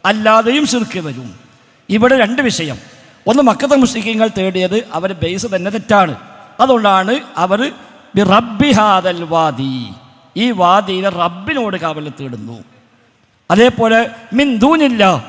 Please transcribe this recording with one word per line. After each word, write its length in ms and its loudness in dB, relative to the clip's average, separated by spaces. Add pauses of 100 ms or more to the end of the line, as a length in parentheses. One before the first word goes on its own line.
അല്ലാതെയും 600 2
ശിർക്ക് 360 -2
വരും. 220 -10 (640)
ഇവിടെ 280 4
രണ്ട് 240 0
വിഷയം. 320 -4 (500)
ഒന്ന്, 200 4
മക്കത്തെ 340 2
മുസ്ലിക്കീങ്ങൾ 460 0 (100)
തേടിയത് 380 -2 (200)
അവരെ 260 -4
ബേസ് 300 -4
തന്നെ 220 -4
തെറ്റാണ്, 400 0 (480)
അതുകൊണ്ടാണ് 500 2 (300)
അവർ 180 0 (540)
ബി 100 4 (100)
റബ്ബി 440 0
ഹാദൽ 420 0 (120)
വാദി, 440 -2 (680)
ഈ 40 0 (140)
വാദിയിലെ 500 0 (100)
റബ്ബിനോട് 640 -4
കാവൽ 220 -6 (120)
തേടുന്നു. 380 -12 (960)
അതേപോലെ 460 4 (380)
മിൻ 100 2 (160)
ദൂനില്ല 400 2 (260)